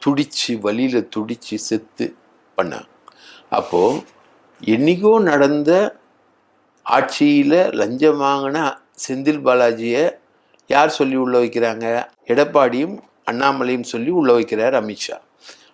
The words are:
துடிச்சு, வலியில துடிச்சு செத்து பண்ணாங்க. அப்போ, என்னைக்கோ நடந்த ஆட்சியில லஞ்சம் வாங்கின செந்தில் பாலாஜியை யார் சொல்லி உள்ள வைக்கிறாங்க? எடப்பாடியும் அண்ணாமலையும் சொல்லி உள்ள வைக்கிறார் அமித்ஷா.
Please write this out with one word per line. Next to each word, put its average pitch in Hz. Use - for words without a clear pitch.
துடிச்சு, 139
வலியில 113
துடிச்சு 110
செத்து 110
பண்ணாங்க. 90
அப்போ, 101
என்னைக்கோ 180
நடந்த 151
ஆட்சியில 143
லஞ்சம் 139
வாங்கின 139
செந்தில் 139
பாலாஜியை 120
யார் 147
சொல்லி 139
உள்ள 127
வைக்கிறாங்க? 117
எடப்பாடியும் 143
அண்ணாமலையும் 127
சொல்லி 120
உள்ள 139
வைக்கிறார் 113
அமித்ஷா. 107